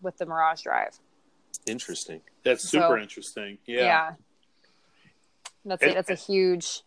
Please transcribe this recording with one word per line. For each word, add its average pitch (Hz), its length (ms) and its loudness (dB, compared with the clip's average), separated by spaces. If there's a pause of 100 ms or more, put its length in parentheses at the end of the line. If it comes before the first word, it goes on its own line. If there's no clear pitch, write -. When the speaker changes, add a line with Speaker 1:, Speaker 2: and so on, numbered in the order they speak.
Speaker 1:
with 185 160 -6
the 175 80 -6
Mirage 160 380 2
Drive. - 340 0 (680)
Speaker 2:
Interesting. 87 540 -8 (200)
Speaker 3:
That's 127 260 0
super 151 300 4
Speaker 1:
So, - 0 -
Speaker 3:
interesting. 101 680 -12
Yeah. 123 140 0
Speaker 1:
yeah. 160 300 4 (1500)
That's 190 180 -4
Speaker 3:
And 160 80 6
Speaker 1:
a, - 40 2
that's 185 140 0
a 185 40 -2
Speaker 3:
and 165 60 -6
Speaker 1:
huge, 185 680 0